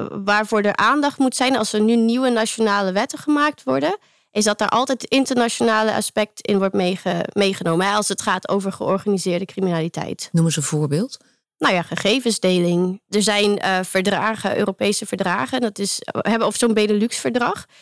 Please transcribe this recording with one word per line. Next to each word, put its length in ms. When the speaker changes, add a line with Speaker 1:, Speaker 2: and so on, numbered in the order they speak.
Speaker 1:
waarvoor 360
er 160
aandacht 420
moet 180
zijn 200
als 160
er 80
nu 160
nieuwe 340
nationale 640
wetten 260
gemaakt 440
worden, 360
is 140
dat 140
daar 100
altijd 340
het 80
internationale 840
aspect 460
in 180
wordt 160
meege-, 580
meegenomen, 540
hè, 80
als 140
het 140
gaat 260
over 240
georganiseerde 720
criminaliteit. 880
Speaker 2:
Noem 120
eens 120
een 60
voorbeeld. 540
Speaker 1:
Nou 160
ja, 80
gegevensdeling. 1300
Er 140
zijn, 360
eh, 240
verdragen, 760
Europese 480
verdragen. 540
Dat 180
is, 260
hebben, 420
of 100
zo'n 180
Benelux-verdrag. 880